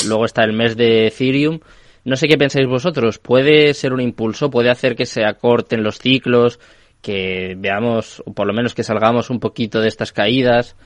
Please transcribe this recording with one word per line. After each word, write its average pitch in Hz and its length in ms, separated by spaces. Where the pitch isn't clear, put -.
luego 110 180
está 113 200
el 110 80
mes 113 240
de 113 320
Ethereum. 139 500
No 131 120
sé 151 120
qué 147 100
pensáis 135 300
vosotros, 127 500
¿puede 147 560
ser 135 180
un 127 80
impulso? 117 500
¿Puede 120 200
hacer 123 240
que - 100
se 117 200
acorten 117 580
los 107 160
ciclos? 123 600
Que 92 560
veamos, 107 640
o 104 80
por 104 140
lo 101 60
menos 117 240
que 113 80
salgamos 110 460
un 120 100
poquito 113 400
de 110 80
estas - 240
caídas. 120 720